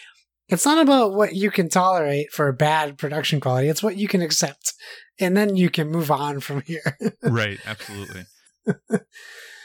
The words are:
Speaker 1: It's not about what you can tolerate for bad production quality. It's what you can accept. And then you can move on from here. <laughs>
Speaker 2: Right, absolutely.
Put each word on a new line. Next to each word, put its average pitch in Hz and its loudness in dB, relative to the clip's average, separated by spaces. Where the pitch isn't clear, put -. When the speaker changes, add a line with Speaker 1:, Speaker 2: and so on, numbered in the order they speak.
Speaker 1:
It's 175 0
not 311 6
about 262 4
what 202 2
you 196 0
can 170 0
tolerate 160 0
for 143 0
bad 151 0
production 147 -2
quality. 131 0
It's 160 -2
what 208 -2
you 202 -2
can 180 0
accept. 151 -4
And 185 2
then 208 2
you 180 4
can 151 -2
move 160 -2
on 143 -2
from 143 -6
here. 156 -8
<laughs> - -20
Speaker 2:
Right, 110 -2
absolutely. 101 -14